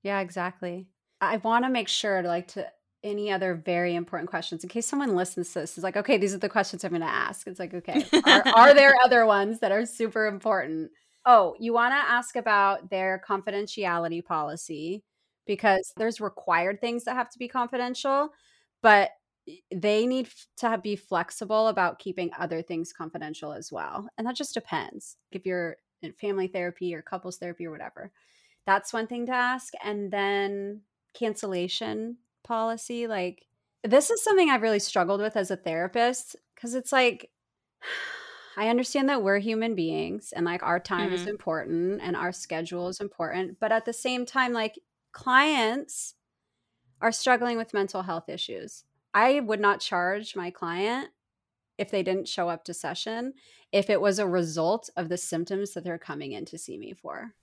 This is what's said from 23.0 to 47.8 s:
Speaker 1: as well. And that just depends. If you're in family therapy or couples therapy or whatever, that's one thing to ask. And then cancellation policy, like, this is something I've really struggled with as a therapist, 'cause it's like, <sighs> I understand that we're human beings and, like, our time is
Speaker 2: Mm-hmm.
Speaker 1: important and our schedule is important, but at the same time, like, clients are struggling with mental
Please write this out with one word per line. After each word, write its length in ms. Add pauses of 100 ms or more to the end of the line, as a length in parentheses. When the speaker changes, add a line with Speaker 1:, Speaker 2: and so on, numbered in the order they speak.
Speaker 1:
as 200
well. 360 (100)
And 80
that 100
just 180
depends. 640 (140)
If 140
you're 300 (260)
in 120
family 340
therapy 460
or 80
couples 360
therapy 280
or 60
whatever, 400 (540)
that's 280
one 140
thing 180
to 60
ask. 420 (100)
And 280
then 720 (320)
cancellation 1040 (260)
policy, 640
like, 380 (380)
this 260
is 120
something 280
I've 120
really 180
struggled 420
with 140
as 160
a 40
therapist, 800 (200)
'cause 180
it's 180
like, 400 (500)
<sighs> 760
I 120
understand 420
that 120
we're 180
human 360
beings 580
and, 120
like, 180
our 160
time 340
is 100
Speaker 2:
Mm-hmm. 120
Speaker 1:
important 680
and 140
our 160
schedule 560
is 120
important, 600
but 120
at 140
the 80
same 320
time, 280
like, 240 (340)
clients 1000 (880)
are 100
struggling 460
with 160
mental 280